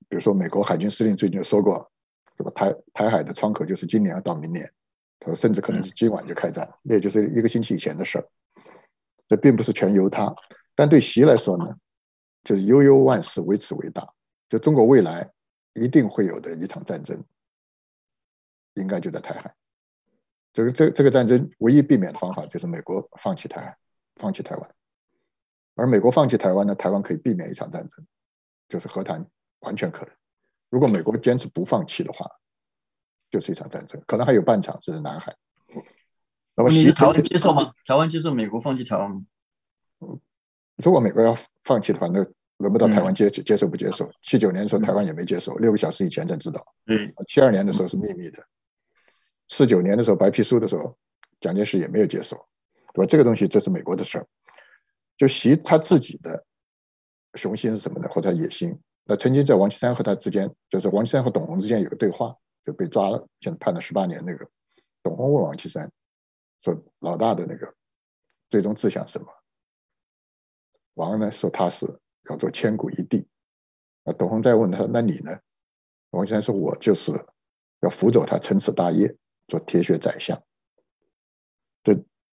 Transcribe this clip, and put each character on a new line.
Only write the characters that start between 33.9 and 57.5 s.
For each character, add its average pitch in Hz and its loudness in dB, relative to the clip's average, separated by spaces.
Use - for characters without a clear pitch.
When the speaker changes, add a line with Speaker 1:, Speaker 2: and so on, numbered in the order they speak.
Speaker 1:
可 - -2
能 123 0
还 143 4
有 104 6
半 110 2
场 - -8
是 80 -10
南 143 -10
海。 - -16
那 - 0
么 123 6
习 160 6
Speaker 2:
问 160 8
题 139 10
是 - 8
台 - 6
湾 - 6
接 - 0
受 170 4
吗？ 156 0
台 131 0
湾 160 2
接 160 -4
受 156 -4
美 110 -2
国 113 -6
放 135 -4
弃 127 -8
台 107 -4
湾 101 -4
吗？ 95 -10
Speaker 1:
如 175 4
果 170 6
美 110 2
国 110 2
要 117 4
放 123 2
弃 101 -2
的 - -4
话， 87 -2
那 92 0
轮 98 0
不 113 4
到 113 6
台 104 4
湾 95 0
接-， 101 2
Speaker 2:
嗯。 - -8
Speaker 1:
接 110 2
受 101 2
不 78 -4
接 - -4
受。 - -8
七 - 2
九 95 2
年 92 -4
的 104 -4
时 - -2
候， 101 2
Speaker 2:
嗯。 - 0
Speaker 1:
台 95 0
湾 101 0
也 82 -4
没 82 -8
接 90 -4
受， - -10
六 113 2
个 104 2
小 160 -2
时 - -4
以 87 0
前 - -6
才 87 -2
知 80 -10
道。 - -12
Speaker 2:
对。 107 -2
Speaker 1:
七 - 2
二 131 8
年 98 2
的 101 0
时 90 -2
候 90 -4
是 - -6
秘 104 -4
密 175 -14
的， - -20
四 139 4
九 104 4
年 95 0
的 120 0
时 113 0
候 101 6
白 95 2
皮 - 0
书 113 2
的 110 -2
时 98 -4
候， - -8
蒋 85 -4
介 101 0
石 101 -2
也 85 -2
没 - -4
有 101 4
接 - -4
受， - -12
对 92 2
吧？ - 0
这 156 6
个 143 8
东 117 4
西， 101 0
这 104 4
是 98 -4
美 90 -2
国 87 -4
的 - -6
事 - -10
儿。 - -10
就 135 4
习 131 4
他 165 2
自 156 4
己 - -12
的 - -12
雄 101 -6